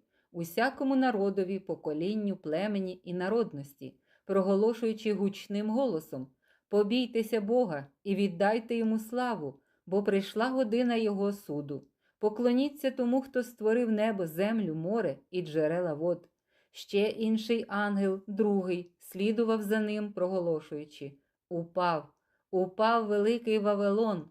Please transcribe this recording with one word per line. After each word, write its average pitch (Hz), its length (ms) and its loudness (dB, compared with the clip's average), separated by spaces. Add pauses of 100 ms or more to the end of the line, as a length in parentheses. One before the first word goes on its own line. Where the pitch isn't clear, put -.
(320)
усякому 262 640 0
народові, 196 640 0
поколінню, 180 800 -4
племені 185 640 -4
і 175 100 -8
народності, 180 800 -4 (300)
проголошуючи 214 880 2
гучним 202 560 -2
голосом: 175 580 -2 (420)
«Побійтеся 226 720 2
Бога 196 460 0 (160)
і 196 120 0
віддайте 202 600 2
йому 220 240 0
славу, 220 600 -6 (260)
бо 196 180 0
прийшла 202 460 0
година 240 460 2
його 202 360 0
суду. 147 560 -8 (320)
Поклоніться 247 720 0
тому, 254 300 0
хто 254 220 -4
створив 226 480 0
небо, 208 360 0
землю, 185 480 0
море 170 420 -2 (140)
і 180 100 -4
джерела 160 520 0
вод». 170 360 -2 (460)
Ще - 260 -2
інший 220 640 0
ангел, 202 600 0
другий, 190 720 0
слідував 220 600 0
за 208 180 0
ним, 208 340 -4
проголошуючи: 156 1000 -4 (360)
«Упав, 170 640 -2 (380)
упав 214 560 2
великий 214 520 2
Вавилон, 202 720 0